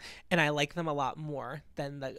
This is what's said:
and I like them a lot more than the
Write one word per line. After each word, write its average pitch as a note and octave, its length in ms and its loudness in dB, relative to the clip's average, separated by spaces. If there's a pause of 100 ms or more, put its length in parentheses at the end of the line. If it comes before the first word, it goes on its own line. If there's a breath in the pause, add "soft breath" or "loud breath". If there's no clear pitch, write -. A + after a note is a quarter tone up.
(300 loud breath)
and E3+ 100 8
I D3+ 80 8
like D3 240 2
them E3 160 -2
a D3+ 60 2
lot C#3 240 0
more D3 460 -6 (120)
than C#3+ 240 -6
the C3 180 -4